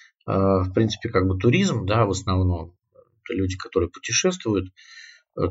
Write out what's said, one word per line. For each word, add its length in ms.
э, 40
в 420
принципе, 360
как 180
бы 100
туризм, 480
да, 200
в 60
основном. 640
Это 140
люди, 200
которые 320
путешествуют. 800
Э, 140